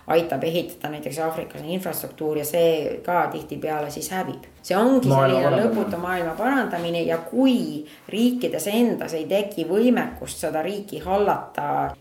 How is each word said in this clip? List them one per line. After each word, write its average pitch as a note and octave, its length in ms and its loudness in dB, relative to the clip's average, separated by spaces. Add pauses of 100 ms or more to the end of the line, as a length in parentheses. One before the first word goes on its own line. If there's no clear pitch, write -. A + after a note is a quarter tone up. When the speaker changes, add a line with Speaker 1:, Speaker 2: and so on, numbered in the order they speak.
Speaker 1:
aitab E3+ 380 0
ehitada E3 480 -4
näiteks D3 320 -10
Aafrikas, D#3+ 380 -6
on D#3 100 -8
infrastruktuur D#3 640 -4
ja D3 80 -2
see E3 640 2
ka F3 160 2 (100)
tihtipeale D3+ 580 -6
siis D#3 220 -8
hävib. F3 320 -6 (180)
See F3+ 140 0
ongi A#3+ 320 4
Speaker 2:
Maailma C3+ 300 6
Speaker 1:
selline C3+ 80 4
Speaker 2:
parandamine. A3+ 240 4
Speaker 1:
lõputu G3 320 -2
maailma F3 340 -2
parandamine F#3 640 0
ja E3 140 0
kui F#3+ 720 2 (220)
riikides A#3 580 0
endas G3+ 500 2
ei D#3 80 -4
teki F3 460 0
võimekust G#3+ 760 2
seda D#3 180 -2
riiki G3 380 -6
hallata D3 1000 0